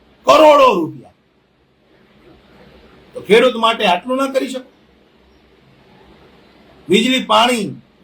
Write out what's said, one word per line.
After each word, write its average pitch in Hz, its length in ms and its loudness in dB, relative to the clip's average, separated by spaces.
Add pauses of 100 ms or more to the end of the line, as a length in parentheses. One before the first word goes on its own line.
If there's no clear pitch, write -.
(260)
કરોડો 294 480 4
રૂપિયા. 156 380 -8 (2000)
તો - 80 -16
ખેડૂત 240 340 2
માટે 226 300 -4
આટલું 190 320 -4
ના 269 100 -4
કરી 269 200 -6
શકો? 254 240 -14 (2250)
વીજળી, 226 340 -2
પાણી, 214 520 -2 (280)